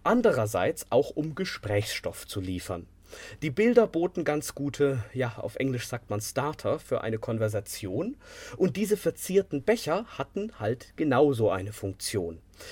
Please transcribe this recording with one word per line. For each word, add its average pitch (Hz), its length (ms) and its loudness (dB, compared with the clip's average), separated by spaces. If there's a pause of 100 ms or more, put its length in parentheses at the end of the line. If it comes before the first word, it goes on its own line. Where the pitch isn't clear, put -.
andererseits 147 880 2
auch, 139 200 4
um 156 240 -4
Gesprächsstoff 104 920 -2
zu - 160 -6
liefern. 90 460 -6 (540)
Die 156 80 -2
Bilder 220 380 6
boten 170 360 -2
ganz 151 320 -2
gute, 139 480 0 (100)
ja, 123 220 -2
auf - 220 -8
Englisch 127 300 -2
sagt - 220 -10
man 107 120 -2
Starter, 139 580 -2
für - 220 -2
eine 113 160 -2
Konversation, 110 960 -2 (400)
und 180 220 2
diese 208 180 2
verzierten 180 680 0
Becher 208 420 2 (120)
hatten - 420 -6
halt 113 360 -4
genauso 131 560 6
eine 95 220 -2
Funktion. 90 680 -4 (320)